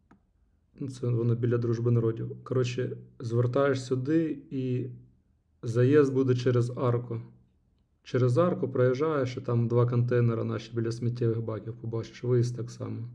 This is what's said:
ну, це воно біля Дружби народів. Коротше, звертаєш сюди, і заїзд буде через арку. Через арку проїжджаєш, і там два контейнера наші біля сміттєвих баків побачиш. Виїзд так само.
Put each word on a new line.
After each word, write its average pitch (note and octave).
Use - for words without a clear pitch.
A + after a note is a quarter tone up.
ну, C#3
це B2+
воно A#2
біля A#2+
Дружби A#2
народів. A2+
Коротше, B2
звертаєш B2
сюди, D3
і B2+
заїзд C3
буде C3
через A#2+
арку. A#2+
Через B2
арку F3+
проїжджаєш, B2+
і -
там A#2
два A#2+
контейнера A#2+
наші A2+
біля A#2
сміттєвих A#2
баків A2
побачиш. A2+
Виїзд A#2+
так A#2
само. A2